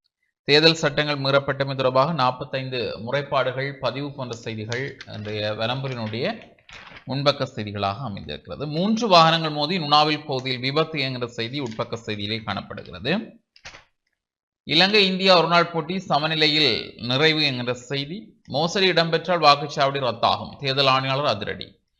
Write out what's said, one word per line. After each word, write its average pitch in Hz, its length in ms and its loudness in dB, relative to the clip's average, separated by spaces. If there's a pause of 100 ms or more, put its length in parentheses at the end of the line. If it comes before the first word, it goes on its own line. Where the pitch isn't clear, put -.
(440)
தேர்தல் 156 300 6
சட்டங்கள் 147 460 0
மீறப்பட்டமை 135 480 2
தொடர்பாக 131 460 2
நாற்பத்தைந்து 127 840 -2
முறைப்பாடுகள் 135 800 -2
பதிவு 135 340 -4
போன்ற 123 220 -10
செய்திகள் 117 600 -6 (100)
இன்றைய 107 460 -6
வலம்புரியினுடைய 120 880 -4 (640)
முன்பக்க 139 480 0
செய்திகளாக 101 420 -4
அமைந்திருக்கிறது. 104 720 -10
மூன்று 214 400 -2
வாகனங்கள் 165 420 6
மோதி 151 300 -2
நுணாவில் 151 460 2
பகுதியில் 131 340 -4
விபத்து 156 400 0
என்கிற 127 280 -4
செய்தி 120 320 -6
உட்பக்க 117 360 -6
செய்தியிலே 110 480 -6
காணப்படுகிறது. 107 960 -6 (1200)
இலங்கை 190 440 4
இந்தியா 185 300 6
ஒருநாள் 165 340 4
போட்டி 165 280 -4
சமநிலையில் 156 960 0
நிறைவு 151 480 2
என்கிற 123 280 -2
செய்தி. 143 720 -8
மோசடி 175 440 0
இடம்பெற்றால் 165 520 0
வாக்குச்சாவடி 143 580 4
ரத்தாகும், 107 580 0
தேர்தல் 135 300 0
ஆணையாளர் 135 380 2
அதிரடி. 110 580 -4 (160)